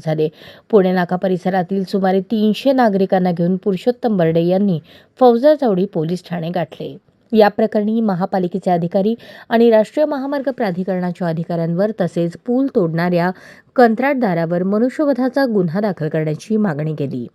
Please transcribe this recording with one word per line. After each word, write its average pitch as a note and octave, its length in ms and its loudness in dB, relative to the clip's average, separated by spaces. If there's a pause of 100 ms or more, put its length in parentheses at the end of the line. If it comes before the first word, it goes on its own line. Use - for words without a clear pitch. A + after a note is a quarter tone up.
झाले. D#3 220 0 (420)
पुणे F#3 220 4
नाका F3+ 240 0
परिसरातील F#3 680 -2
सुमारे F#3+ 360 0
तीनशे G#3+ 520 0
नागरिकांना F#3+ 600 2
घेऊन F3 240 0
पुरुषोत्तम G#3+ 600 -2
बर्डे E3 260 2
यांनी F#3 360 0 (420)
फौजा B3+ 340 6
चावडी G#3 300 0
पोलीस F3+ 460 -4
ठाणे E3+ 200 -6
गाठले. E3 460 -8 (360)
या G#3+ 160 6
प्रकरणी A3 520 0
महापालिकेचे F#3+ 680 -2
अधिकारी F#3 440 0 (340)
आणि A#3 220 4
राष्ट्रीय A3 360 2
महामार्ग C#4 440 -4
प्राधिकरणाच्या F3+ 800 -4
अधिकाऱ्यांवर E3+ 600 -2 (100)
तसेच E3+ 360 -2 (100)
पूल B3+ 280 0
तोडणाऱ्या F3 560 0 (460)
कंत्राटदारावर A3 840 2
मनुष्यवधाचा B3+ 840 0
गुन्हा F#3+ 340 0
दाखल F3+ 280 -2
करण्याची D#3 480 -4
मागणी D#3 380 -2
केली. C3+ 400 -6